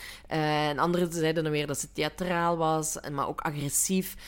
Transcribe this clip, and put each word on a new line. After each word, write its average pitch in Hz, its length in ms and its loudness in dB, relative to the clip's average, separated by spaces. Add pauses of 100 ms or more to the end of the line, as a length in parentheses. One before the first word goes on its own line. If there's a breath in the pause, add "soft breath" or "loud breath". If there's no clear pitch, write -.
(260 loud breath)
Eh, 151 420 2
en - 100 -2
anderen 175 340 2
zeiden 160 300 2
dan 156 100 0
weer 147 140 0
dat 143 140 -4
ze - 120 -10
theatraal 170 640 0
was, 160 440 0
en, 147 140 -8
maar 139 140 0
ook 160 120 -6
agressief, 151 760 0 (120)